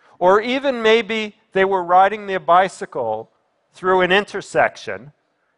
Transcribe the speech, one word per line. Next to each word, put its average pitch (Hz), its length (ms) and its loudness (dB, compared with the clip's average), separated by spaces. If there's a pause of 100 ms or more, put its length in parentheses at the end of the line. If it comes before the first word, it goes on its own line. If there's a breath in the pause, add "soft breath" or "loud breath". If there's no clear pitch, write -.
(180 soft breath)
or 190 220 4
even 254 400 -4
maybe 220 580 0 (140)
they 190 140 0
were 190 160 -2
riding 196 440 2
their 190 140 -4
bicycle 156 920 -2 (420)
through 185 280 0
an 180 120 0
intersection 147 1000 -4 (460)